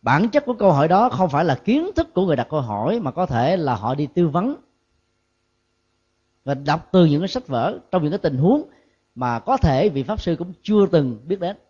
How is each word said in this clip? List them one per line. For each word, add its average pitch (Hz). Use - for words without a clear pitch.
Bản 147
chất 285
của 240
câu 208
hỏi 147
đó 202
không 160
phải 143
là 139
kiến 311
thức 330
của 185
người 160
đặt 226
câu 151
hỏi, 120
mà 139
có 175
thể 135
là 139
họ 113
đi 143
tư 175
vấn 190
và 139
đọc 143
từ 185
những 147
cái 190
sách 254
vở 120
trong 180
những 151
cái 196
tình 147
huống 247
mà 120
có 262
thể 139
vị 139
pháp 202
sư 170
cũng 175
chưa 208
từng 135
biết 190
đến. 185